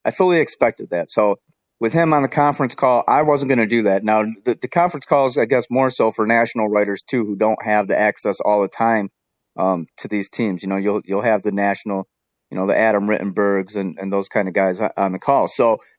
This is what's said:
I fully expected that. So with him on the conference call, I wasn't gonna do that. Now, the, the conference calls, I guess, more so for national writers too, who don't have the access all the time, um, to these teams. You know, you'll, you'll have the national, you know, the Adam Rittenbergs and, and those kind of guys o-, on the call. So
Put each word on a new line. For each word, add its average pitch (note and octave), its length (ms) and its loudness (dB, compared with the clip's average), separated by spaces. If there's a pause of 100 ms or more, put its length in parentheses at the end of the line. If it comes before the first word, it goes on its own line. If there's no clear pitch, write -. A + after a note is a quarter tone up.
I - 60 0
fully F3+ 280 2
expected A#2 520 -2
that. E2+ 200 -4
So G#2 240 2 (460)
with A2+ 100 -2
him D#3+ 220 2
on C#3+ 80 4
the C3+ 80 0
conference C#3+ 460 0
call, B2+ 340 2
I C#3+ 140 4
wasn't C#3+ 260 0
gonna A#2 180 2
do A#2 140 2
that. G2 220 2
Now, A2 200 2 (220)
the, A#2+ 160 0
the C3 80 -8
conference F3 360 0
calls, C3+ 320 2
I B2 60 2
guess, A#2+ 260 0
more C3 200 0
so A2+ 240 0
for A2 120 -2
national A2+ 440 0
writers G2+ 360 0
too, A#2+ 200 -2
who G#2 100 -6
don't A2 260 0
have G#2+ 280 0
the D#2+ 100 2
access G#2 400 0
all G#2 220 2
the G2 80 0
time, A2+ 400 0 (480)
um, F2+ 300 0 (100)
to - 100 -12
these G2+ 220 -4
teams. G2+ 340 -4
You G2 60 -6
know, G2 80 -2
you'll, G2+ 260 0
you'll G2 200 -2
have G#2+ 200 2
the G#2 80 -2
national, G2 560 -2 (440)
you - 60 -8
know, F#2+ 100 -2
the G2 100 2
Adam G#2 300 2
Rittenbergs G2+ 680 -2
and, F#2+ 220 -6
and G2 160 -6
those G2 160 -2
kind G2+ 180 -2
of F2 60 -8
guys F#2+ 260 0
o-, A2 180 -2
on F#2+ 160 0
the F#2+ 60 -6
call. C3+ 280 0
So A#2 320 0 (200)